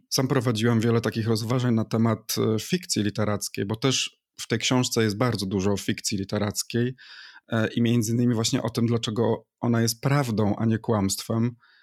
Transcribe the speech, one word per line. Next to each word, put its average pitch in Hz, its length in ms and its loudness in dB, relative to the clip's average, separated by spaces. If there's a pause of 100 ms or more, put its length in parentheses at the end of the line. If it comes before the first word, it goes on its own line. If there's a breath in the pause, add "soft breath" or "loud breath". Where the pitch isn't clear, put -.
(100)
sam 131 180 0
prowadziłem 117 520 2
wiele 117 200 2
takich 113 280 -2
rozważań 117 460 0
na 110 100 0
temat, 113 540 0
e, 110 200 0
fikcji - 440 -2
literackiej, 104 600 -2
bo 104 120 -4
też - 440 -2 (200)
w - 80 -12
tej 113 100 0
książce 123 440 2
jest 104 140 0
bardzo 110 300 0
dużo 98 260 0
o 101 40 0
fikcji - 420 -4
literackiej, 104 760 -2 (540 loud breath)
e, 110 200 0
i 117 140 0
między 117 300 2
innymi 120 220 2
właśnie 117 280 0
o 117 80 -4
tym, 117 160 0
dlaczego 113 600 0 (140)
ona 117 220 2
jest 117 180 -2
prawdą, 117 560 2
a 113 80 -2
nie 113 140 2
kłamstwem. 113 800 0 (260 soft breath)